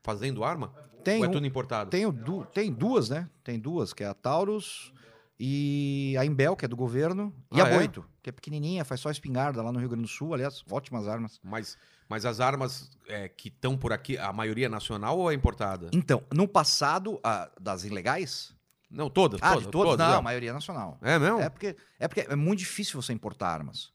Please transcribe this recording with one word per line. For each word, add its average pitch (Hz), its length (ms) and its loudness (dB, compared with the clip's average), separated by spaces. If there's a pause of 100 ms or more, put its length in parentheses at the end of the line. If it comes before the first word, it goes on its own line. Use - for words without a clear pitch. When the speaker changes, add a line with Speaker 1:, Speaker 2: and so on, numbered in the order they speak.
Speaker 1:
fazendo 110 400 -4
arma? 147 280 -4 (320)
Speaker 2:
Tem 208 140 2
Speaker 1:
Ou 214 80 4
é - 20 2
Speaker 2:
um, 180 40 2
Speaker 1:
tudo 143 160 0
importado? 123 420 -2
Speaker 2:
tem 190 160 2
o 202 60 2
du-, 143 340 -4
tem 202 260 -2
duas, 143 380 2
né? 160 180 -4 (160)
Tem 120 160 -4
duas, 139 320 -2
que - 120 -10
é 101 40 -4
a 101 60 -6
Taurus 196 800 -2 (460)
e 139 800 0
a 131 40 4
Imbel, 147 320 4
que - 80 -6
é 127 40 -2
do 117 80 -4
governo, 156 580 0 (180)
e 127 80 4
Speaker 1:
Ah, 185 60 6
Speaker 2:
a - 40 4
Speaker 1:
é? - 60 4
Speaker 2:
Boito, 98 300 0 (180)
que - 60 -10
é - 20 -12
pequenininha, 151 540 -6
faz 127 160 -6
só 151 100 -4
espingarda 135 500 -2
lá 113 100 -4
no 123 80 -2
Rio 127 100 -2
Grande 117 140 -4
do 110 40 -6
Sul, 156 260 -6
aliás, 139 380 -4
ótimas 123 360 -4
armas. 113 360 -6
Speaker 1:
Mas, 104 340 -8 (300)
mas 110 180 -4
as 117 140 -2
armas, 131 520 0 (160)
é, 104 200 -8
que - 220 -16
tão 131 280 -2
por 117 140 -2
aqui, 110 260 -4
a 98 140 -4
maioria 110 360 -2
é - 20 0
nacional 110 500 -2
ou 175 120 2
é - 20 2
importada? 98 580 -2
Speaker 2:
Então, 151 320 4 (100)
no 185 140 6
passado, 175 760 4
a, 98 260 0 (100)
das 92 240 -4
ilegais? 104 680 -4 (360)
Speaker 1:
Não, 147 200 -4
todas, 135 340 4
Speaker 2:
Ah, 165 60 6
Speaker 1:
todas, 143 160 4
Speaker 2:
de 101 60 -8
todas? 175 200 4
Speaker 1:
todas, 165 160 6
Speaker 2:
Não, 185 80 8
Speaker 1:
é. - 20 6
Speaker 2:
a 151 40 4
maioria 120 300 -4
é - 20 -6
nacional. 127 480 -8
Speaker 1:
É 147 180 4
mesmo? 202 220 4
Speaker 2:
É 151 80 0
porque, 190 260 -6 (240)
é 139 80 -2
porque - 140 -2
é - 140 -4
muito 170 240 2
difícil 175 420 -6
você 127 100 -6
importar 101 380 -4
armas 76 460 -8